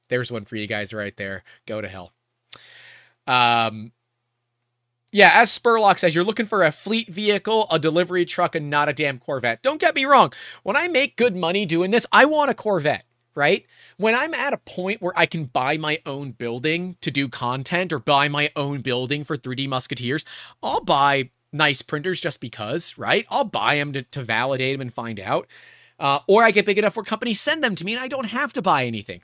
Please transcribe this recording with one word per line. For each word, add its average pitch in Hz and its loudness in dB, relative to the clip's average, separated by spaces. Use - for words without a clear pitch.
there's 123 -2
one 107 -8
for 117 -12
you 107 -4
guys 104 -6
right 101 -8
there. 98 -10
Go 107 -8
to 98 -10
hell. 95 -16
Um, 117 2
yeah, 196 10
as 196 6
Spurlock 220 4
says, 165 2
"You're 175 2
looking 214 -2
for 202 0
a 151 4
fleet 226 -4
vehicle, 208 0
a 160 4
delivery 170 2
truck, 175 -2
and 147 -6
not 147 2
a 151 -2
damn 139 -4
Corvette." 120 -4
Don't 302 -2
get 339 2
me 269 -2
wrong. 269 6
When 208 -2
I 339 0
make 285 0
good 226 2
money 180 -2
doing 170 0
this, 220 2
I 226 8
want 294 2
a 220 -2
Corvette, 156 -2
right? 156 0
When 220 0
I'm 311 -2
at 277 -2
a 220 -4
point 190 -8
where 180 -4
I 165 2
can 165 -6
buy 135 -2
my 156 -4
own 139 -10
building 156 -6
to 160 -6
do 139 -2
content 135 -4
or 147 -4
buy 143 2
my 147 -2
own 143 -4
building 127 -4
for 151 -6
three 127 -10
D 135 -6
Musketeers, 131 -4
I'll 302 -2
buy 139 4
nice 147 2
printers 160 -6
just 160 -6
because, 120 -8
right? 127 0
I'll 247 0
buy 127 0
'em 147 -4
to, 135 -8
to 135 -12
validate 131 -2
'em 135 -8
and 123 -10
find 117 -8
out. 113 -4
Uh, 143 2
or 220 6
I 226 8
get 202 2
big 202 2
enough 214 0
where 214 -8
companies 220 -4
send 311 0
them 220 -2
to 165 -8
me 214 -6
and 254 -6
I 262 -8
don't 262 -6
have 247 -4
to 277 -6
buy 160 2
anything. 101 -8